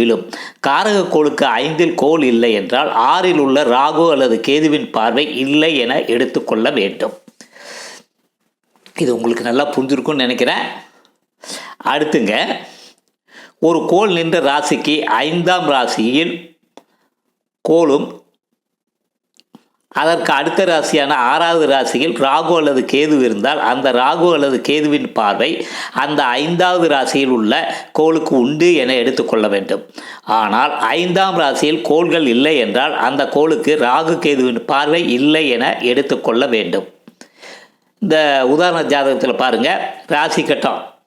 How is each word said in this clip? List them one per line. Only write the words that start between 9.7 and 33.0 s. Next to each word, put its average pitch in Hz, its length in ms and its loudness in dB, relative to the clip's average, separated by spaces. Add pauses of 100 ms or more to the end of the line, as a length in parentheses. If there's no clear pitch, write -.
புரிஞ்சிருக்கும்னு 135 500 -2
நினைக்கிறேன். 123 400 -2 (1300)
அடுத்துங்க, 143 420 0 (1300)
ஒரு 165 120 2 (140)
கோள் 202 240 2
நின்ற 165 200 0 (120)
ராசிக்கு 143 460 0 (280)
ஐந்தாம் 170 500 -2
ராசியில் 123 600 0 (1300)
கோளும், 156 420 2 (2000)
அதற்கு 165 300 0
அடுத்த 160 380 0
ராசியான 147 460 0 (140)
ஆறாவது 165 420 2
ராசியில் 123 420 0 (100)
ராகு 160 360 2
அல்லது 139 220 2 (100)
கேது 151 260 2 (100)
இருந்தால், 113 320 -2 (100)
அந்த 131 180 0 (120)
ராகு 165 360 2
அல்லது 139 320 0
கேதுவின் 147 500 0
பார்வை 107 320 0 (540)
அந்த 147 160 -2 (220)
ஐந்தாவது 175 520 2
ராசியில் 135 440 0
உள்ள 117 260 0 (340)
கோளுக்கு 156 360 2 (100)
உண்டு 156 260 2 (140)
என 131 180 0
எடுத்துக்கொள்ள 117 540 0
வேண்டும். 98 280 -4 (540)
ஆனால், 110 360 0 (260)
ஐந்தாம் 180 420 0
ராசியில் 147 480 0
கோள்கள் 160 460 2
இல்லை 147 280 2
என்றால், 131 320 0 (120)